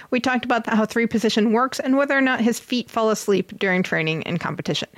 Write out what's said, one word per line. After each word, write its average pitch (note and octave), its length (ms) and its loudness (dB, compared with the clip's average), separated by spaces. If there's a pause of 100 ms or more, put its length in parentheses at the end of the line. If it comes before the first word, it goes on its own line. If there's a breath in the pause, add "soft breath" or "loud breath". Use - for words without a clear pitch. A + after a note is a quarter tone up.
We B3+ 100 0
talked B3+ 240 0
about A#3+ 220 -2
how A3 220 2
three A#3 180 0
position A3 460 2
works B3 280 0
and C4+ 180 2
whether C#4 200 2
or C4+ 40 2
not C4 200 2
his A3+ 180 2
feet - 300 -4
fall A3 220 0
asleep - 480 -2
during F#3 240 2
training D#3+ 400 -2
and E3+ 160 -4
competition. - 580 -4